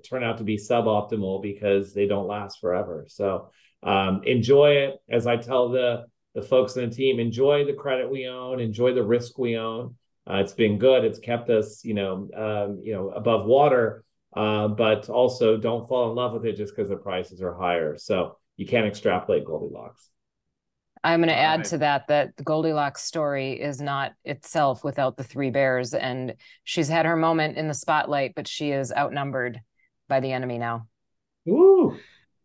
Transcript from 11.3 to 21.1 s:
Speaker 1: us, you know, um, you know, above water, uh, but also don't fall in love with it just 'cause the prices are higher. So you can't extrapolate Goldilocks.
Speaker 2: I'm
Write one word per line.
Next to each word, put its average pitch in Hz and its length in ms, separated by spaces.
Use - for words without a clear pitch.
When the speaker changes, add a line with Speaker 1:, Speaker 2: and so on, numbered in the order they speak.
Speaker 1:
us, 110 360
you 113 100
know, 98 420
um, 104 460
you 110 100
know, 98 180
above 104 360
water, 123 580
uh, 107 320
but 107 400
also 120 480
don't 113 320
fall 123 220
in 113 60
love 123 180
with 113 100
it 107 120
just 101 200
'cause 98 140
the 98 60
prices 92 440
are 90 140
higher. 87 420
So 90 400
you 98 100
can't 113 200
extrapolate 92 600
Goldilocks. - 640
Speaker 2:
I'm 165 180